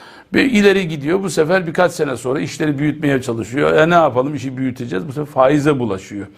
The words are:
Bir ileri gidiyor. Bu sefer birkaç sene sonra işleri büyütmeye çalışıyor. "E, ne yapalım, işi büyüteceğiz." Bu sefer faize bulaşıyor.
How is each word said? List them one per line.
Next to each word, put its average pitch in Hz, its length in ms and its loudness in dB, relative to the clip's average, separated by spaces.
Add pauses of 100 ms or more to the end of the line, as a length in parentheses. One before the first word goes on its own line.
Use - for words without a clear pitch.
(340)
Bir 233 180 2
ileri 196 360 4
gidiyor. 160 360 -4
Bu 196 60 -4
sefer 170 380 0
birkaç 170 240 2
sene 147 260 -4
sonra 131 220 -4
işleri 139 400 -4
büyütmeye 147 420 0
çalışıyor. 120 520 -2
"E, 156 160 4
ne 175 40 2
yapalım, 147 420 2
işi 127 220 -8
büyüteceğiz." 131 500 -6
Bu 139 40 -10
sefer 147 140 -6
faize 139 540 2
bulaşıyor. 101 480 -6 (100)